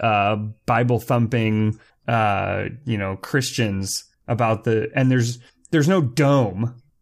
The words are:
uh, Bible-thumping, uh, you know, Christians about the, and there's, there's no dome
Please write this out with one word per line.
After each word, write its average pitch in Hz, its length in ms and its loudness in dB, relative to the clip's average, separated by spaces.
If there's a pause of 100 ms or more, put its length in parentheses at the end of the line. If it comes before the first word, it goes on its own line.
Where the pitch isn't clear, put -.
uh, 107 340 2 (300)
Bible-thumping, 113 1120 0 (300)
uh, 101 560 0 (200)
you 117 120 -2
know, 98 200 -4
Christians 101 840 -4 (240)
about 110 380 0
the, 110 300 0
and 131 140 2
there's, 120 300 0 (320)
there's 151 160 4
no 185 140 4
dome 123 760 0 (260)